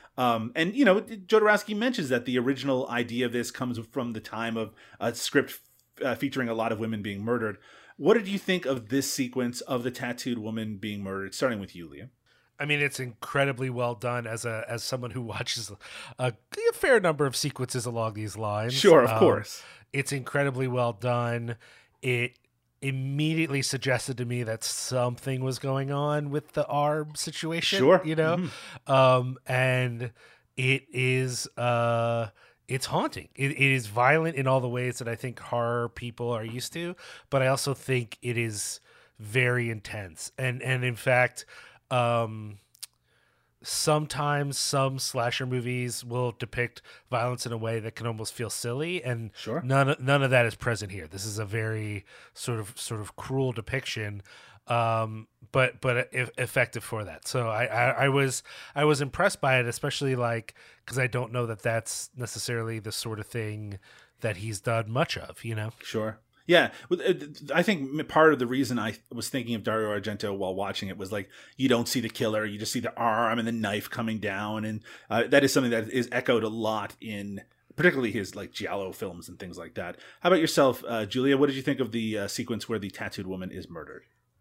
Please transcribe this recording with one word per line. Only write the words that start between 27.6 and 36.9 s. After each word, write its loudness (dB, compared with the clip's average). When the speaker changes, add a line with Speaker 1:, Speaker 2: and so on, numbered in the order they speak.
Speaker 1:
Sure. 10
Speaker 2:
you 0
know? 4
Speaker 1:
Mm-hmm. -6
Speaker 2:
Um, 6
and 0
it 2
is, 0
uh, 2
it's -4
haunting. -4
It, 0
it -6
is 4
violent 4
in 0
all 4
the -4
ways -4
that -6
I -4
think -8
horror -2
people -8
are -4
used -8
to, -8